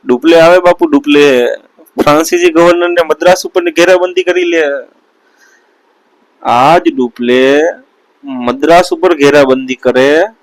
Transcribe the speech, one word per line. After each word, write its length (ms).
ડુપ્લે 340
આવે 180
બાપુ, 280
ડુપ્લે. 600
ફ્રાન્સીસી 680
ગવર્નરને 540
મદ્રાસ 420
ઉપર 240
ઘેરાબંધી 520
કરી 220
લે. 180
આ 360
જ 160
ડુપ્લે 680
મદ્રાસ 680
ઉપર 220
ઘેરાબંધી 600
કરે 500